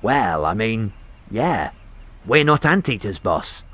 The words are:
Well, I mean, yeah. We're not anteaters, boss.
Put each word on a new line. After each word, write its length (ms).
Well, 420
I 100
mean, 380
yeah. 400
We're 180
not 220
anteaters, 520
boss. 440